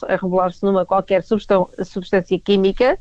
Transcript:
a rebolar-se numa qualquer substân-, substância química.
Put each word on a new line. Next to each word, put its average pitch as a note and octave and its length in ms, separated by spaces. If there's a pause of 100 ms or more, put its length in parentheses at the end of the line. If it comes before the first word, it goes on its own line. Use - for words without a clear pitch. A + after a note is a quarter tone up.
(120)
a F#3+ 40
rebolar-se F3+ 480
numa F#3+ 240
qualquer F#3+ 340
substân-, G3 480 (140)
substância F3+ 560
química. G3+ 600